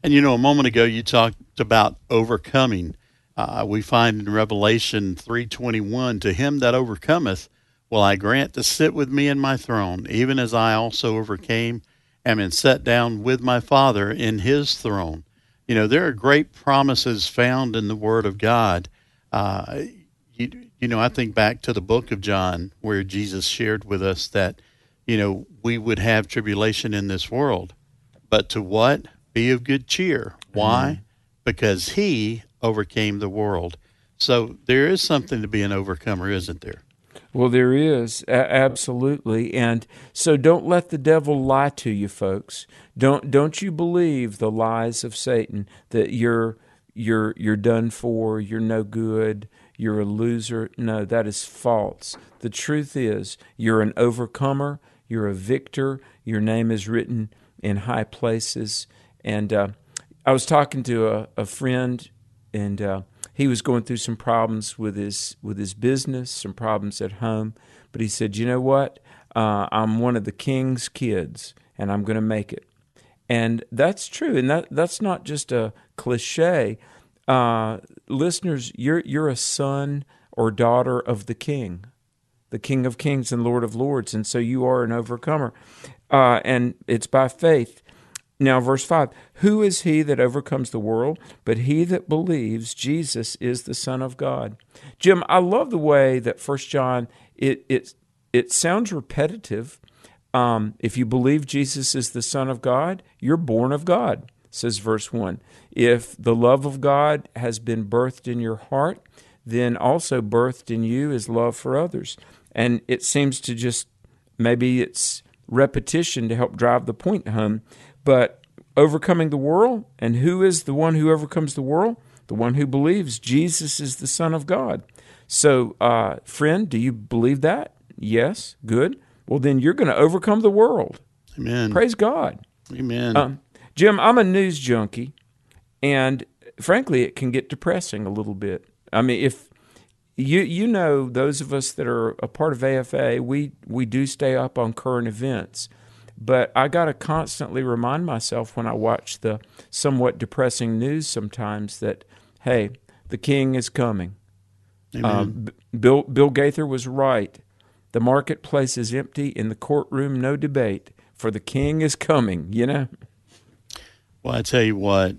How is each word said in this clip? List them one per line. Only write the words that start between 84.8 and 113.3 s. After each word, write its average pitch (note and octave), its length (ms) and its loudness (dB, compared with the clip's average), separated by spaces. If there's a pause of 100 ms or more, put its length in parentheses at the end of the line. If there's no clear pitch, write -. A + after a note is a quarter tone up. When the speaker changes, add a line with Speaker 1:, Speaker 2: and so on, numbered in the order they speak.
Speaker 2:
an A2+ 80 -2
overcomer. A#2+ 640 -4 (560)
Uh, B2+ 340 6
and B2 300 0 (120)
it's A2+ 200 0
by C3 220 2
faith. D3+ 540 2 (580)
Now, C3 180 6
verse B2+ 260 0
five, D#3 260 2 (240)
"Who G#3+ 280 4
is G3 200 0
he D#3 200 2
that C#3+ 160 0
overcomes C3 520 0
the A#2 100 -4
world A2+ 400 -2 (240)
but A#2 140 0
he D3 260 2
that F3+ 240 -2
believes C3 640 -2
Jesus C3+ 640 -4
is B2 260 -4
the B2 120 -10
Son C3 280 -6
of B2+ 140 -8
God?" C3 400 -6 (420)
Jim, F3+ 300 6
I F3+ 100 6
love A3+ 320 2
the G#3 80 -2
way C#3 400 4
that A#2 220 -4
First C#3 280 -6
John, B2+ 380 -2 (300)
it, - 320 0
it, - 260 -2 (380)
it B2 180 2
sounds G3+ 420 0
repetitive. D3 840 -4 (560)
Um, A#2 460 2
"If A2+ 160 -2
you B2 100 0
believe C3 400 2
Jesus C3+ 480 -2
is B2+ 160 -4
the A#2+ 120 -6
Son C3+ 280 -4
of A#2 100 -6
God, D#3 440 0 (160)
you're D3+ 160 2
born B2 340 2
of D3 140 -2
God," F#3 480 0 (180)
says A2+ 280 -4
verse A2 340 -4
one. G2+ 280 -6 (300)
"If A#2+ 480 2
the A#2 160 0
love B2+ 320 4
of C3+ 140 -6
God C#3+ 560 2
has A2+ 240 -6
been A2+ 240 -4
birthed A#2+ 420 -2
in A#2+ 140 -4
your A2+ 160 -4
heart, C#3 440 -2 (460)
then A#2+ 300 0
also C3+ 440 0
birthed A#2 480 0
in A2+ 140 -2
you C3 300 -2
is A2+ 160 -6
love A#2 260 0
for C3 240 -2
others." - 380 -4 (340)
And A#2+ 380 0
it B2 160 -2
seems C#3 380 0